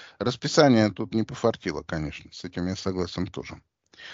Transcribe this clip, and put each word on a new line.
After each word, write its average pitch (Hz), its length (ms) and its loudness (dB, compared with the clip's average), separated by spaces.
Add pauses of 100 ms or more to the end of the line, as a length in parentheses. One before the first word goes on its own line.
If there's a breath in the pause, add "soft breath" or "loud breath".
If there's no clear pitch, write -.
(180 loud breath)
расписание 123 720 4
тут 104 220 -8
не 110 120 0
пофартило, 101 580 -2
конечно. 76 500 -8
С - 120 -16
этим 90 240 -6
я 95 80 -4
согласен 90 500 -4
тоже. - 340 -12 (540 loud breath)